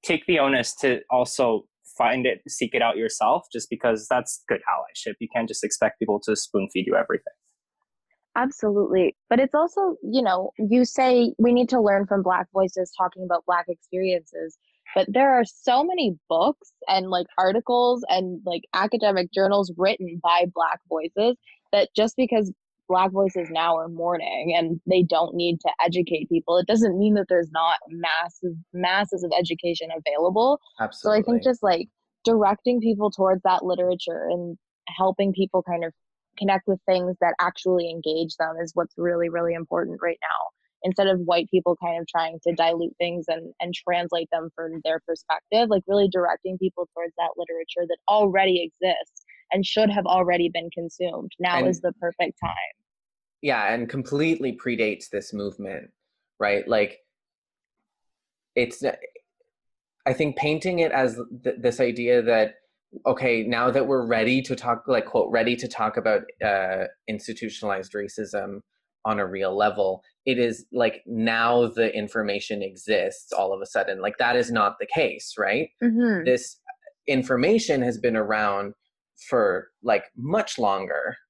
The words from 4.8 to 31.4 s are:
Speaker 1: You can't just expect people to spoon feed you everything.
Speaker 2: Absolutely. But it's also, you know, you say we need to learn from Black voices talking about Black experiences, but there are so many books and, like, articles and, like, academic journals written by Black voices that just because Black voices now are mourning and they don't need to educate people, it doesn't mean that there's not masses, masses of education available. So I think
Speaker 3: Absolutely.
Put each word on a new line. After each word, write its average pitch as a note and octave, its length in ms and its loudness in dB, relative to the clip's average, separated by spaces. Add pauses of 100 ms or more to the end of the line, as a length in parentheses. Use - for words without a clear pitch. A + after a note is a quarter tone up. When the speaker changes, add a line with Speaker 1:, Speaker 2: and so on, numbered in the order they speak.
Speaker 1:
You A2+ 160 -10
can't A2+ 140 -2
just G#2+ 160 -8
expect - 340 -2
people G#2 260 0
to G#2+ 120 0
spoon G2 360 -4
feed F#2 140 -2
you - 80 0
everything. - 380 -2 (1040)
Speaker 2:
Absolutely. G#3 800 0 (140)
But A#3+ 80 4
it's C4+ 160 2
also, E4+ 480 0
you B3 200 0
know, F#3 360 0
you A3 260 4
say B3 540 4
we A#3+ 140 6
need A#3+ 160 4
to B3+ 120 2
learn G3+ 260 4
from G3 160 0
Black F#3 300 2
voices F#3 460 0
talking F#3 260 -2
about F3 220 -2
Black F3 220 0
experiences, F3 920 -4 (360)
but F#3+ 140 2
there C4 240 4
are A#3+ 120 6
so B3+ 400 0
many D#4+ 320 0 (120)
books F3 440 0 (160)
and, F#3 220 0
like, F3+ 160 0 (120)
articles A#3+ 680 2
and, F3+ 360 0
like, F3 180 -4 (120)
academic G3+ 580 2
journals G3 440 2
written F3+ 460 0
by F3 320 4
Black E3 340 -2
voices G3 480 0 (360)
that G3+ 220 2
just G#3+ 220 2
because A3+ 360 2 (360)
Black F#3 240 2
voices F#3 380 0
now E3 260 2
are D#3+ 120 -4
mourning E3 680 -2
and E3 300 0
they F3+ 160 6
don't E3+ 320 2
need F3 260 0
to E3 100 -2 (140)
educate E3+ 440 0
people, E3+ 300 2
it F3+ 80 2
doesn't G#3+ 320 4
mean G#3 160 4
that G3 140 2
there's E3+ 240 2
not E3 260 2 (100)
masses, E3+ 680 -4 (160)
masses F3+ 520 0
of E3+ 140 -2
education E3+ 580 -4
available. F#3 640 0 (300)
So - 200 -2
I G#3+ 60 4
think G#3+ 100 2
Speaker 3:
Absolutely. A#3+ 180 2